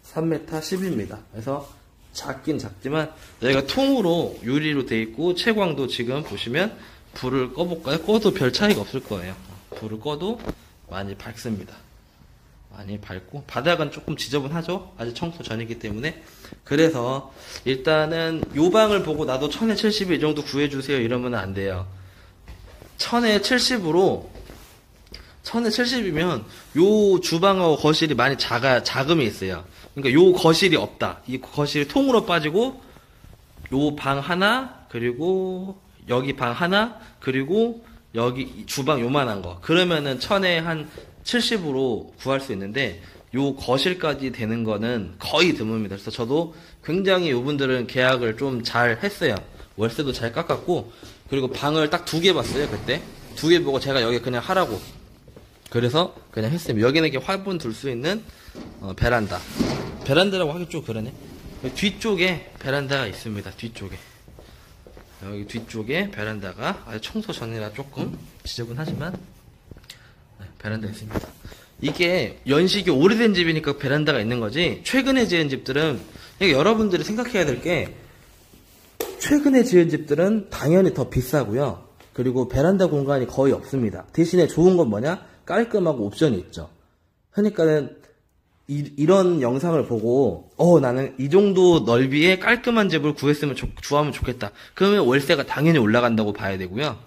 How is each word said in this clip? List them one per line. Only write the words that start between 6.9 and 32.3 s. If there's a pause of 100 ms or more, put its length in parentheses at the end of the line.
불을
꺼볼까요?
꺼도
별
차이가
없을
거예요. (400)
불을
꺼도 (500)
많이
밝습니다. (960)
많이
밝고
바닥은
조금
지저분하죠?
아직
청소
전이기
때문에. (400)
그래서 (320)
일단은 (120)
요
방을
보고
"나도
천에
칠십에
이
정도
구해주세요."
이러면
안
돼요. (1120)
천에
칠십으로, (1120)
천에
칠십이면 (320)
요
주방하고
거실이
많이
작아,
작음이
있어요. (280)
그러니까
요
거실이
없다.
이
거실이
통으로
빠지고 (920)